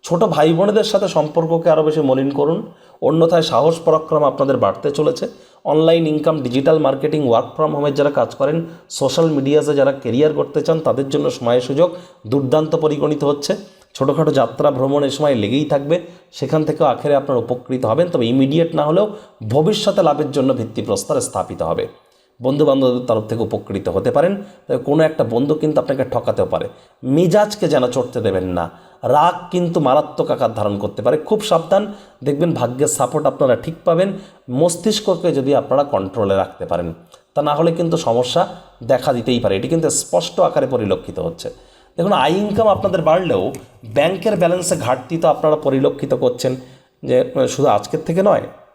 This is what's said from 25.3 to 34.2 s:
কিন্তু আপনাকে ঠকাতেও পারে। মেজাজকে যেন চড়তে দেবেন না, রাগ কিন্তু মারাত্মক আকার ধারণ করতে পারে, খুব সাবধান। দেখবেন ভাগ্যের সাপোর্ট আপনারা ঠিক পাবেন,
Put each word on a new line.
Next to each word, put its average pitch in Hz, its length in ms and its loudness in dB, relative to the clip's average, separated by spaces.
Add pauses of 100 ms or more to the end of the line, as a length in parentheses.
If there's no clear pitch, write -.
কিন্তু 127 260 -2
আপনাকে 135 240 -4
ঠকাতেও 107 420 -2
পারে। 90 200 -4 (360)
মেজাজকে 180 680 2
যেন 135 200 2
চড়তে 127 320 -4
দেবেন 92 280 -2
না, 87 160 -2 (380)
রাগ 147 320 4 (160)
কিন্তু 175 300 0
মারাত্মক 147 500 0
আকার 117 240 0
ধারণ 104 240 -2
করতে - 240 -6
পারে, 135 140 2
খুব - 260 -2
সাবধান। 185 400 0 (420)
দেখবেন 151 280 0
ভাগ্যের 127 460 -2
সাপোর্ট 147 280 -2
আপনারা 139 300 2
ঠিক - 280 -10
পাবেন, 180 240 2 (420)